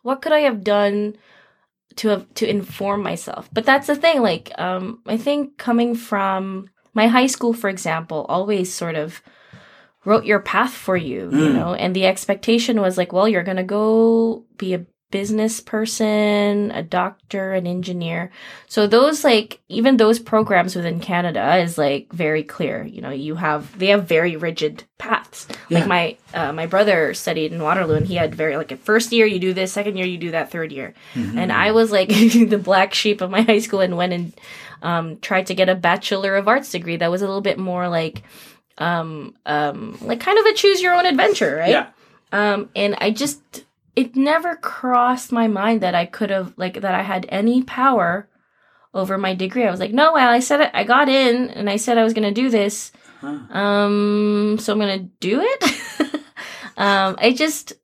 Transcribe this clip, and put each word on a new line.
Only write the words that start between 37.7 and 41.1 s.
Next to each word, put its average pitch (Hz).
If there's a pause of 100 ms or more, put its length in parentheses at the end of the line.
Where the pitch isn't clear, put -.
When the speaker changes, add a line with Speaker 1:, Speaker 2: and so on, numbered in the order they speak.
Speaker 1:
like, 165 (560)
um, 160 (120)
um, 147
like, 233
kind 403
of 440
a 440
choose 392
your 359
own 359
adventure, 262